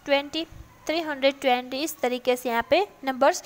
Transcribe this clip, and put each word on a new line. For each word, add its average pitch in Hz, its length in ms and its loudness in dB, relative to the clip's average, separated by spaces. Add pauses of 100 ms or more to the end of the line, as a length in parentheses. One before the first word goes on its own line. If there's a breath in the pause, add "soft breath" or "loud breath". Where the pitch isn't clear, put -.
ट्वेंटी, 285 400 0 (420)
थ्री 311 140 -2
हंड्रेड 277 400 0
ट्वेंटी। 254 420 0
इस 320 180 -6
तरीके 247 360 0
से 247 120 -6
यहाँ 233 220 0
पे 359 160 4 (180)
नंबर्स 269 420 2